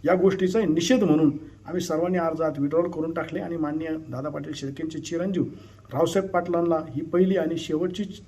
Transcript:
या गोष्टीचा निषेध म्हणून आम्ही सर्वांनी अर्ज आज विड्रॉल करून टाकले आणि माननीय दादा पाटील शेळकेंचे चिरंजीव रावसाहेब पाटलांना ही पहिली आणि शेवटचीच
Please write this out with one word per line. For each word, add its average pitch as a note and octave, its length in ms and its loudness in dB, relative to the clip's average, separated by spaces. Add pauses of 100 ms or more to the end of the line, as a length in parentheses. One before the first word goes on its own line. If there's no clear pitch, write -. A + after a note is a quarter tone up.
या F3+ 100 6
गोष्टीचा F#3 500 4
निषेध E3+ 380 4
म्हणून D#3 280 6 (360)
आम्ही F3 140 -4
सर्वांनी F3 360 0
अर्ज E3 240 0
आज D3 180 0
विड्रॉल D#3+ 300 2
करून D#3+ 240 -4
टाकले D#3+ 260 -4
आणि E3+ 180 -6
माननीय D#3 320 -4 (200)
दादा C3 200 -6
पाटील D3 260 -8
शेळकेंचे D3 440 -8
चिरंजीव F3 440 -2 (500)
रावसाहेब E3+ 360 2
पाटलांना E3+ 460 2 (140)
ही C3 120 -6
पहिली F#3 360 4
आणि E3 200 0
शेवटचीच F3 720 -4